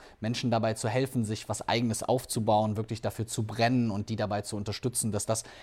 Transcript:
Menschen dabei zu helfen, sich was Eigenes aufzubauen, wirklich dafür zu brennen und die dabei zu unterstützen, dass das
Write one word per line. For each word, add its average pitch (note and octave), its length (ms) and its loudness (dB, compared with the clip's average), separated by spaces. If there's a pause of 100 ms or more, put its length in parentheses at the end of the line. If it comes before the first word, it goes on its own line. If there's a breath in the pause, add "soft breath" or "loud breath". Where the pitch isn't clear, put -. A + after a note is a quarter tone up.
(180 loud breath)
Menschen A#2+ 320 -2
dabei A2+ 240 4
zu - 140 -2
helfen, B2+ 360 2
sich G#2+ 240 -4
was - 200 -4
Eigenes A#2 340 2
aufzubauen, G#2+ 720 2
wirklich A2 240 -4
dafür - 280 -4
zu - 160 -2
brennen A2+ 480 2
und G2+ 160 -4
die A2+ 80 -2
dabei G#2 260 0
zu - 140 -6
unterstützen, G#2+ 560 -2
dass G#2 120 -2
das A2 200 -2 (180 loud breath)